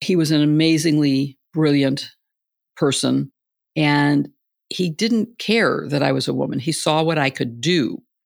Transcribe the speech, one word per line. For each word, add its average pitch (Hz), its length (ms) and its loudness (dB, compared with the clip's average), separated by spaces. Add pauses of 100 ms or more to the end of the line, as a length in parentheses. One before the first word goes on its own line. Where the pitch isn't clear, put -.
He 185 140 0
was 156 160 2
an 151 100 2
amazingly 151 960 2 (160)
brilliant 143 560 0 (680)
person. 139 560 -2 (440)
And 147 540 2 (400)
he 185 200 -4
didn't 220 480 -2
care 208 520 0
that 143 120 0
I 139 100 2
was 135 160 -2
a 135 60 -2
woman. 135 240 -4
He 131 140 -6
saw 156 320 0
what 160 160 0
I 139 100 0
could 120 320 -8
do 135 400 0 (240)